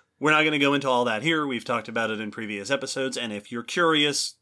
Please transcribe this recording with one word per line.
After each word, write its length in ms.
We're 120
not 100
gonna 160
go 160
into 140
all 160
that 180
here. 240
We've 180
talked 240
about 220
it 100
in 120
previous 400
episodes, 440
and 160
if 200
you're 100
curious, 800